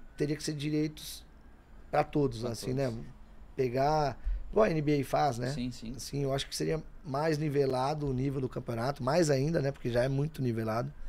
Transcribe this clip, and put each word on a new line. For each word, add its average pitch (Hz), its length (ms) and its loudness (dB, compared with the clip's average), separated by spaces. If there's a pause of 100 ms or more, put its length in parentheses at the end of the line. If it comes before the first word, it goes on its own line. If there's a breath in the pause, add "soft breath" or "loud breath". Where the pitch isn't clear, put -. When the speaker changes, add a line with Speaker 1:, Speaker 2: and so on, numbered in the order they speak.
(180)
Speaker 1:
teria 151 180 0
que - 80 -8
ser 156 100 -2
direitos 151 720 -4 (680)
pra 147 120 4
todos, 131 380 0
Speaker 2:
Pra 120 100 -2
Speaker 1:
assim, 127 240 -2
Speaker 2:
todos. 131 200 0
Speaker 1:
né? 120 80 -8 (520)
Pegar, 135 640 2 (320 loud breath)
igual 214 160 6
a - 60 4
N 156 100 2
B 143 200 4
A 120 40 -2
faz, 135 320 2
né? 127 140 -2
Speaker 2:
Sim, 127 180 -4
sim. 117 260 -10
Speaker 1:
Assim, 139 280 -4
eu 135 100 0
acho 135 140 -2
que - 80 -8
seria 160 260 -2 (240)
mais 147 320 0
nivelado 143 680 2
o 135 60 0
nível 135 280 0
do 127 80 -2
campeonato, 127 540 -4
mais 151 260 6
ainda, 147 320 4
né? 139 100 0
Porque 127 200 -4
já 120 100 4
é 127 60 4
muito 139 340 0
nivelado. 117 500 0 (180 loud breath)